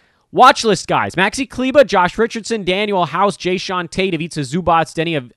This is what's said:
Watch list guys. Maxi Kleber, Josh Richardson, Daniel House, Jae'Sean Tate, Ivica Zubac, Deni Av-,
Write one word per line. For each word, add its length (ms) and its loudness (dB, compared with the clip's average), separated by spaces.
Watch 320 6
list 240 0
guys. 280 -2
Maxi 340 -2
Kleber, 340 4
Josh 320 0
Richardson, 480 -4
Daniel 420 0
House, 320 0
Jae'Sean 520 -4
Tate, 240 -2
Ivica 280 -6
Zubac, 520 0
Deni 240 -2
Av-, 200 -8